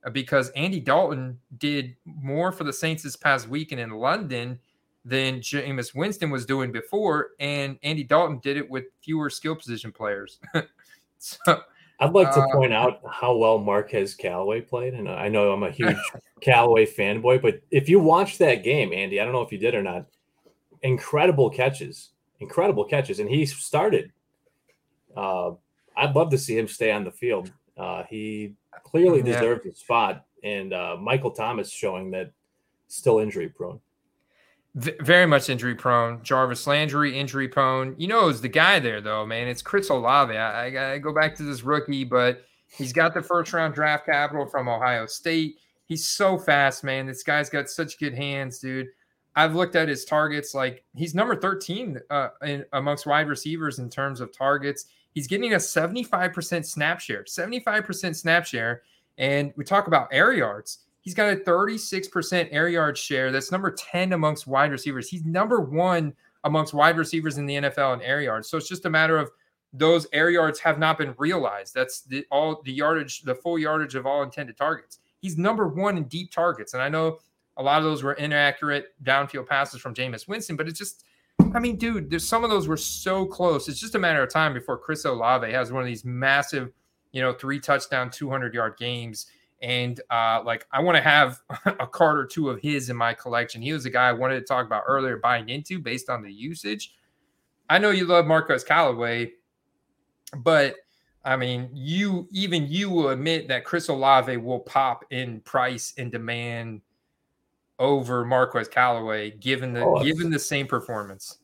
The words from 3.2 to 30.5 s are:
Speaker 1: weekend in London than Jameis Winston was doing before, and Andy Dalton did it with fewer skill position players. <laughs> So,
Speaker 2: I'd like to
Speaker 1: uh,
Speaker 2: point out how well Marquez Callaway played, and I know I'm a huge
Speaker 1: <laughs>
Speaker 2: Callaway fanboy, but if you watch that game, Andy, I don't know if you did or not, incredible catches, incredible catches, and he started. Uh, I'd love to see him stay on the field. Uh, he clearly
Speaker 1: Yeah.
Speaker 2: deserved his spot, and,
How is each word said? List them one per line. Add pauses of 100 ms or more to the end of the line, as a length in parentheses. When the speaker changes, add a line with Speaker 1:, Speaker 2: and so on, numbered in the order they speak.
Speaker 1:
weekend
in
London (460)
than
Jameis
Winston
was
doing
before, (100)
and
Andy
Dalton
did
it
with (180)
fewer
skill
position
players. (140)
<laughs> (560)
So, (380)
Speaker 2:
I'd
like
to
Speaker 1:
uh,
Speaker 2:
point
out
how
well
Marquez
Callaway
played,
and
I
know
I'm
a
huge (220)
Speaker 1:
<laughs>
Speaker 2:
Callaway
fanboy,
but (100)
if
you
watch
that
game,
Andy,
I
don't
know
if
you
did
or
not, (800)
incredible
catches, (320)
incredible
catches,
and
he
started. (1040)
Uh, (440)
I'd
love
to
see
him
stay
on
the
field. (260)
Uh,
he (300)
clearly
Speaker 1:
Yeah.
Speaker 2:
deserved
his
spot, (180)
and,